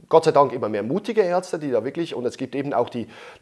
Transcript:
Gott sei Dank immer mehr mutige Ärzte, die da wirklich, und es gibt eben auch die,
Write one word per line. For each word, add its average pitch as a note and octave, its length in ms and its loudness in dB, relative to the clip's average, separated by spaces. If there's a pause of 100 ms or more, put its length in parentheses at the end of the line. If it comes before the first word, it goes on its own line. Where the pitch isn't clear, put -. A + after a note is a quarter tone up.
Gott D#3+ 160 6
sei D#3 80 4
Dank C#3 200 6
immer A2+ 180 -2
mehr G#2 120 -2
mutige G3+ 380 -2
Ärzte, F3+ 380 0
die D3 120 -6
da A2+ 140 2
wirklich, D#3+ 300 -6
und A#2+ 100 -4
es A2+ 140 -4
gibt B2+ 160 -6
eben C#3 180 -4
auch A#2+ 160 2
die, A2+ 180 -6 (360)